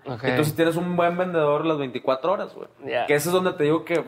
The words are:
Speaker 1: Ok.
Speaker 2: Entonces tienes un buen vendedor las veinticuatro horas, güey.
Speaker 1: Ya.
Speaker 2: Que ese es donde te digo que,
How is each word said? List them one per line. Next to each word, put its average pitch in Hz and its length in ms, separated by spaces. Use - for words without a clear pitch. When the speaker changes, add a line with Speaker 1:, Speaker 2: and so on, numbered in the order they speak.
Speaker 1:
Ok. 127 200
Speaker 2:
Entonces 147 300
tienes 165 200
un 175 200
buen 175 220
vendedor 160 480
las 156 140
veinticuatro 131 540
horas, - 200
güey. - 140
Speaker 1:
Ya. 120 220
Speaker 2:
Que 143 80
ese 147 140
es 175 40
donde 185 200
te 147 100
digo 160 200
que, 160 240